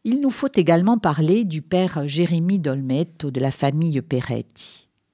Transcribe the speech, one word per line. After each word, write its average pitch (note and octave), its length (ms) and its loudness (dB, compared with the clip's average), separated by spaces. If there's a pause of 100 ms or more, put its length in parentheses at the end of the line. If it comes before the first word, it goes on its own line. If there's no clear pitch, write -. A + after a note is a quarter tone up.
Il A#3+ 160 0
nous C#4 100 0
faut C4+ 240 -4
également F3+ 460 4
parler E3 440 2
du D#3 200 -4
père F3+ 440 -2
Jérémie E3+ 520 0
Dolmetto C#3 720 -4
de C3 80 -4
la C3+ 100 0
famille C#3+ 540 0
Peretti. - 840 -6 (240)